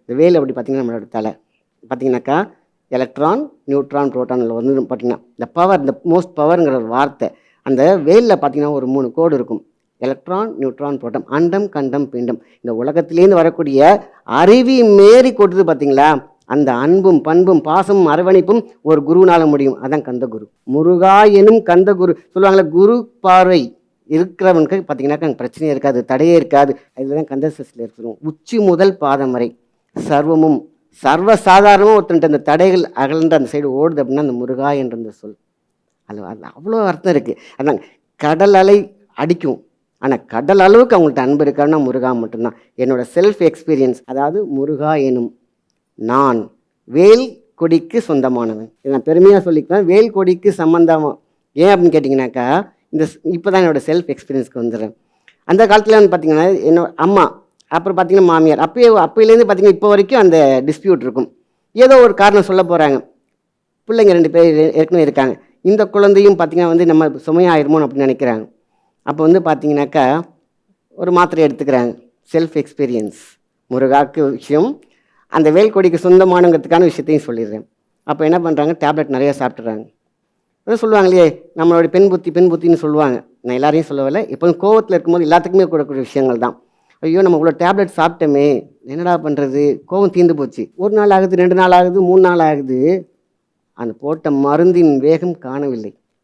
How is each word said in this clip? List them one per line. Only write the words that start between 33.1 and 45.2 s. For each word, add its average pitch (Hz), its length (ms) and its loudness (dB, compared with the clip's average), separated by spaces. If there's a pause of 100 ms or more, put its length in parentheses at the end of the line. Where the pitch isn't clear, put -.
அந்த 160 180 2
சைடு 127 140 -6
ஓடுது 147 420 -4
அப்படின்னா 135 220 -4
அந்த 151 60 -2
முருகா 127 480 -6
என்ற 127 260 -6
அந்த 113 120 -12
சொல் 107 260 -20 (680)
அது, 104 180 -16
அது 92 220 -18
அவ்வளோ 208 400 -6
அர்த்தம் 175 280 -4
இருக்கு. 127 240 -6 (260)
அதான் 139 160 -2 (360)
கடல் 165 380 0
அலை 196 420 2 (180)
அடிக்கும், 160 500 -6 (340)
ஆனா 135 180 -4
கடல் 143 440 -2
அளவுக்கு 220 380 6
அவங்கள்ட்ட 151 220 0
அன்பு 143 260 0
இருக்கான்னா 143 380 0
முருகா 127 300 -4
மட்டும்தான். 113 420 -8 (220)
என்னோட 127 280 -4 (100)
செல்ஃப் 202 240 0
எக்ஸ்பீரியன்ஸ், 151 560 0 (100)
அதாவது 147 400 -6
முருகா 147 500 -4
எனும் 127 400 -4 (580)